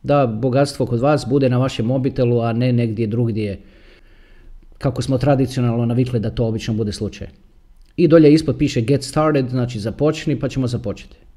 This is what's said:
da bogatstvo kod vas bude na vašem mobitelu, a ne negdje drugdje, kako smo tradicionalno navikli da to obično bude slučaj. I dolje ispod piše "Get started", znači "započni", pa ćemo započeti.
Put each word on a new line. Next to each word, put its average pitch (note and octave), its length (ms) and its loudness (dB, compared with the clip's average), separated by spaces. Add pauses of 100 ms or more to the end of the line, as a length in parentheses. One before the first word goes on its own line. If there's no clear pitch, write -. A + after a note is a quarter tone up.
da C#3 240 2
bogatstvo B2+ 580 0
kod A#2+ 140 -2
vas C3+ 300 0
bude C3+ 200 2
na B2 80 2
vašem B2+ 280 -2
mobitelu, B2+ 540 0
a A#2 140 0
ne B2 200 0
negdje A#2 340 0
drugdje, G#2+ 520 -2 (1160)
kako C3 240 -2
smo - 160 -2
tradicionalno B2+ 680 0
navikli A#2+ 340 0
da G#2+ 100 -2
to A#2+ 160 -2
obično A2 280 -4
bude G#2+ 180 -2
slučaj. - 360 -8 (720)
I F3+ 100 4
dolje D3+ 260 8
ispod D#3 240 2
piše C#3 240 0
"Get C3+ 220 0
started", D3 460 0
znači B2 300 -4
"započni", C#3+ 600 -2
pa C3+ 100 -4
ćemo C3 180 -2
započeti. G2+ 480 -8 (220)